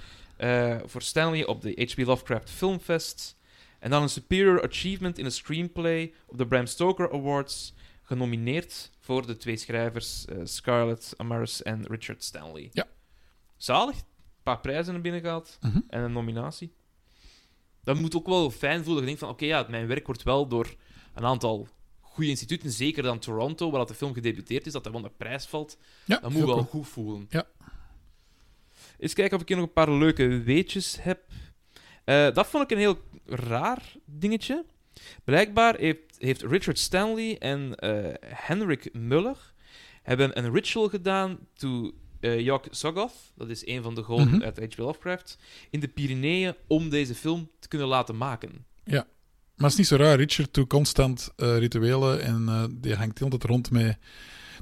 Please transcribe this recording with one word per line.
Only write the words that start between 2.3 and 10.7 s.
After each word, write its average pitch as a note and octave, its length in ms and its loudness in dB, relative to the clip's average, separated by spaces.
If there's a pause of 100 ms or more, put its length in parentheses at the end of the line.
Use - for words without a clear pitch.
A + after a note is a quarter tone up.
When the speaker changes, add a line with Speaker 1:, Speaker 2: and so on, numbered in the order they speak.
Speaker 1:
Film F#3 300 -2
Fest. - 560 -4 (420)
En A#2+ 120 -6
dan D3 120 4
een D3 60 2
Superior F#3 540 4
Achievement F3+ 560 -4
in C3+ 80 -4
a B2 40 -4
Screenplay E3 800 -2 (140)
op B2 120 -10
de B2+ 80 0
Bram B2 200 2
Stoker F3 460 0
Awards. C#3 640 -4 (280)
Genomineerd B2 880 -4 (100)
voor B2+ 260 -2
de A2+ 100 -8
twee A2+ 200 -6
schrijvers, A#2 720 -6
eh, - 180 -10
Scarlett A#2 720 -2